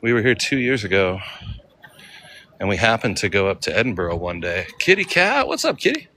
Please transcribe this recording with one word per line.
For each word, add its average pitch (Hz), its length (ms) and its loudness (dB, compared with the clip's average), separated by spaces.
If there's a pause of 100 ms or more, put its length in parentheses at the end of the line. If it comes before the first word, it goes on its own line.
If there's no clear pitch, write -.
We 117 120 2
were 117 80 2
here 123 120 4
two - 240 -2
years 123 240 0
ago, 95 380 2 (1400)
and 95 120 -2
we 98 80 2
happened 113 400 2
to 104 100 -2
go 95 200 2
up 92 140 -2
to 80 140 -2
Edinburgh 92 400 0
one 87 240 -4
day. 87 260 -4 (120)
Kitty 190 260 2
cat, 208 420 2
what's - 160 -4
up, 311 160 0
kitty? 285 380 -2